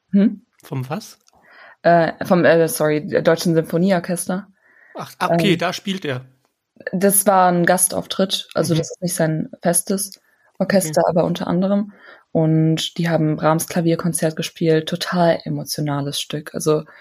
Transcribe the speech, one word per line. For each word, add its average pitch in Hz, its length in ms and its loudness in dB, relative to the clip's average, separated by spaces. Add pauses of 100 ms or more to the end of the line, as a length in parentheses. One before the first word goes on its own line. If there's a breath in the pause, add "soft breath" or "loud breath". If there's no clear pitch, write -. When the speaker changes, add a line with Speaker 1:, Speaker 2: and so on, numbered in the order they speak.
(120)
Speaker 1:
Hm? 202 340 2 (160)
Speaker 2:
Vom 131 260 -8
was? - 300 -10 (680 loud breath)
Speaker 1:
Äh, 170 400 2
vom, 175 200 2
äh, 160 240 6
sorry, 151 380 -2 (180)
Deutschen 165 300 2
Sinfonieorchester. 180 920 -2 (480 soft breath)
Speaker 2:
Ach, - 240 -14
ah, 175 160 0
okay, 170 200 2
Speaker 1:
Ähm, 160 40 -4
Speaker 2:
da 175 140 -4
spielt 190 320 -8
er. 131 200 -6 (680)
Speaker 1:
das 190 340 2
war 185 240 6
ein 175 160 2
Gastauftritt, - 880 -2
also 160 200 0
Speaker 2:
Mhm. 156 40 2
Speaker 1:
das 165 140 -4
ist - 100 -14
nicht 175 120 -6
sein 160 360 -2 (120)
festes 190 580 -4 (380 soft breath)
Orchester, 185 440 0
Speaker 2:
Okay. 175 80 2
Speaker 1:
aber 170 140 2
unter 170 240 -4
anderem. 196 440 0 (380 loud breath)
Und 160 680 0
die 170 120 0
haben 156 260 0
Brahms 160 300 0
Klavierkonzert 165 680 -2
gespielt, 160 520 -2
total 170 560 0
emotionales 143 760 -6
Stück. - 340 -10
Also 156 300 0 (160 loud breath)